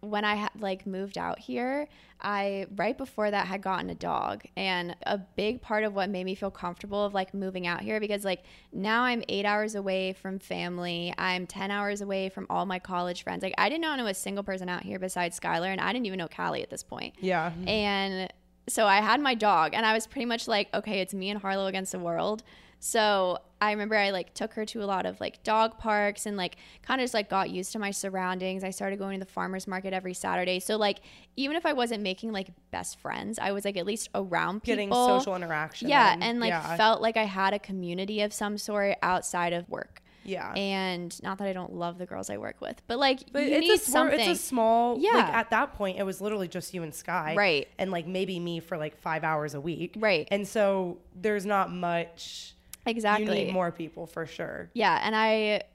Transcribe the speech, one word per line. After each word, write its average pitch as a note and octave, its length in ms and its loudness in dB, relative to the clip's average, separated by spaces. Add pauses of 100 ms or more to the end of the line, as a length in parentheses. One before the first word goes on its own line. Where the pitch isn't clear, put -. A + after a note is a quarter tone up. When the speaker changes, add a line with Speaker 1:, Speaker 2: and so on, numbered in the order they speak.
Speaker 1:
when G#3 220 0
I G#3+ 140 6
ha-, G#3 120 -2 (100)
like, F#3+ 280 -4
moved G3 300 -4
out E3+ 220 -4
here, B3+ 480 -4 (340)
I, G3 540 -2
right G3+ 220 0
before G#3+ 340 -2
that, G3 160 0
had F#3+ 140 -4
gotten F#3 280 -2
a F3 60 -6
dog. - 500 -2 (100)
And F3+ 480 -2
a G#3 140 0
big G#3 440 -4
part G#3+ 220 0
of G#3 100 0
what G3 160 0
made F#3 160 -2
me F#3 100 -2
feel G3 160 -4
comfortable G3+ 520 -4
of, G3+ 100 -2
like, F#3+ 200 -2
moving F#3+ 340 -4
out F3 140 -2
here, G#3+ 180 0
because, G#3 240 -2
like, F#3 200 0 (280)
now G#3+ 320 2
I'm B3 260 2
eight G3 160 0
hours G#3+ 300 2
away F#3+ 380 0
from F#3+ 260 -8
family. F3 800 -4
I'm F3+ 300 0
ten F#3+ 240 -6
hours G3+ 300 -2
away F#3+ 280 -2
from F#3+ 200 -10
all F3 160 2
my F#3 140 -2
college F3+ 440 -4
friends. F#3 200 -4
Like, F#3+ 140 -2
I G3 100 6
didn't D#4 140 0
know C#4+ 240 0
a G3+ 80 0
single G3 300 -4
person F#3 260 -6
out F3+ 140 -4
here F#3+ 160 -6
besides F3+ 400 -2
Skylar, E3+ 280 0
and F#3+ 140 0
I F#3 100 2
didn't A#3+ 140 0
even F#3+ 140 -4
know E3 100 -4
Callie E3 340 -2
at - 60 -10
this - 140 -10
point. - 360 -10
Speaker 2:
Yeah. F3 320 0 (160)
Speaker 1:
And G3 640 0 (380)
so A3+ 160 4
I G3+ 160 8
had A3 180 4
my C#4 160 2
dog, F#3+ 380 4
and A3 120 2
I A3 80 6
was A3 140 0
pretty B3+ 180 -6
much A#3 220 -2
like, G#3+ 260 0
"Okay, G#3 280 0
it's F#3 120 -4
me F#3+ 180 -4
and G#3 100 -4
Harlow G3 240 -2
against F#3+ 260 -4
the F#3 80 -6
world." E3+ 440 -2 (380)
So G3+ 580 4 (220)
I G#3+ 100 4
remember G#3+ 260 0
I, G3+ 140 4
like, F#3 220 -4
took A3+ 200 -6
her A3 140 -4
to A3 140 -6
a G3+ 40 -2
lot F#3+ 200 0
of, F#3 140 -4
like, - 240 -6
dog A3 340 2
parks G#3 480 0
and, G#3 120 -4
like, F3+ 180 -4 (320)
kinda C4 160 0
just, B3 100 -2
like, G#3 160 0
got F#3+ 200 2
used F#3 240 -6
to A3 60 -6
my G3+ 120 -2
surroundings. F#3 720 -2
I F#3+ 60 -4
started G3 300 -4
going G3 200 -4
to F#3+ 60 -8
the - 40 -20
farmer's F#3 380 -4
market F#3+ 260 -6
every F#3 200 -4
Saturday. F3+ 480 0
So, G#3+ 160 -2
like, G3+ 220 2 (360)
even C#4 220 -2
if E4+ 80 -2
I D4+ 80 2
wasn't A#3+ 280 0
making, G3+ 300 -4
like, F#3+ 160 -4 (240)
best - 280 -8
friends, - 380 -6
I G3 140 0
was, G3+ 140 -2
like, G3+ 100 -2
at F3 100 -4
least G#3+ 300 -4
around F3+ 480 0
Speaker 2:
Getting G#3+ 260 0
Speaker 1:
people. B3 180 6 (120)
Speaker 2:
social F#3+ 160 -2
interaction E3 540 -4
Speaker 1:
Yeah, B3+ 240 8
Speaker 2:
and, E3+ 100 0
Speaker 1:
and, A#3 160 0
like, A3+ 120 2
Speaker 2:
yeah. E3 260 -2
Speaker 1:
felt A3 240 6
like A3+ 160 2
I A3 80 2
had G3 280 0
a G#3 60 0
community F#3+ 640 -4
of G#3 100 0
some G#3 260 -4
sort G3+ 460 0
outside F3 480 2
of F3 160 -2
work. - 340 -10 (220)
Speaker 2:
Yeah. F#3 300 -6
Speaker 1:
And F#3+ 680 -2
not F#3+ 180 -4
that G3+ 80 -2
I F#3+ 60 0
don't F#3 200 -6
love F3 240 -4
the F3+ 80 -8
girls - 240 -8
I G2+ 80 -6
work G#2+ 240 -8
with, - 260 -8
but, A#3 100 -4
like, C4+ 260 4 (100)
Speaker 2:
But C#4+ 100 2
Speaker 1:
you C#4 60 2
Speaker 2:
it's D4 80 6
a - 20 8
Speaker 1:
need F4 220 6
Speaker 2:
smor-, - 100 -2
Speaker 1:
something. B3+ 300 4
Speaker 2:
it's F#4 80 4
a F4 120 4
small, A#3 540 4
like, C4 80 0
Speaker 1:
Yeah. F#4+ 300 6
Speaker 2:
at A3+ 160 2
that A#3+ 240 2
point, F#3+ 260 -4
it G3+ 40 0
was F#3+ 180 -4
literally G#3 260 -2
just E3+ 260 -8
you F3 100 -4
and D#3 120 -8
Sky. E3+ 400 -2
Speaker 1:
Right. F#3 320 4 (100)
Speaker 2:
And, F#3 140 -2
like, E3+ 160 -2
maybe F#3 320 -2
me E3+ 220 -4
for, E3+ 160 -6
like, D3+ 200 -6
five D#3+ 280 -2
hours D3+ 280 0
a C#3+ 60 -6
week. D#3+ 400 -6
Speaker 1:
Right. G#3+ 320 4
Speaker 2:
And G3+ 160 0
so G3 520 2 (140)
there's G3 320 0
not F#3+ 280 2
much. E3+ 800 -4 (320)
Speaker 1:
Exactly. G#3+ 540 2
Speaker 2:
You G3 60 0
need F#3 80 -2
more F3+ 180 2
people E3 360 -10
for E3 180 -8
sure. - 480 -8
Speaker 1:
Yeah, G3 300 4
and A3 120 2
I A3 480 4 (120)